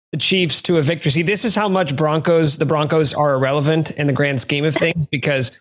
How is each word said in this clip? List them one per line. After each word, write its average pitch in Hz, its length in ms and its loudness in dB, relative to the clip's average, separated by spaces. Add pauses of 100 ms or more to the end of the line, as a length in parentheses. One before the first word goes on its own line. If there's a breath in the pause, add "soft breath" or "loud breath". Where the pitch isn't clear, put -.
(120)
the 156 60 -4
Chiefs 180 460 0
to 175 140 0
a 156 40 4
victory. 147 300 0
See, 160 100 0
this 196 240 -2
is 214 80 0
how 208 160 0
much 180 260 0
Broncos, 156 600 2
the 156 80 -2
Broncos 151 480 0
are 147 220 0
irrelevant 147 560 0
in 147 160 -2
the 139 60 2
grand 139 280 0
scheme 147 240 -2
of 151 80 0
things, 165 340 -2
<laughs> - 40 -20
because 135 500 -2